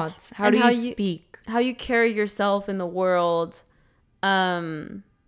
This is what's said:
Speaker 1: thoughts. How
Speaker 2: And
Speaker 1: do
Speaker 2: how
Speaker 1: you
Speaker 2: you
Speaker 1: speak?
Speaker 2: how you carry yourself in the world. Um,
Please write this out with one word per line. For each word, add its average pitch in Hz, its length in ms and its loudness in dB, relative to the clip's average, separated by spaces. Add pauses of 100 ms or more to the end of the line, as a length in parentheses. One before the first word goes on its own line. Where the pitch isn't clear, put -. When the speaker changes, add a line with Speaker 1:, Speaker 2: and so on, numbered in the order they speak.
(140)
Speaker 1:
thoughts. - 160 -12
How 202 160 -2
Speaker 2:
And 214 80 6
Speaker 1:
do 240 80 4
Speaker 2:
how 240 80 6
Speaker 1:
you 240 100 2
Speaker 2:
you 240 120 -2
Speaker 1:
speak? 185 440 -4 (100)
Speaker 2:
how 226 120 -2
you 247 160 2
carry 233 360 0
yourself 202 600 -2
in 190 80 -4
the 180 80 -4
world. 175 800 0 (580)
Um, 180 800 -2 (240)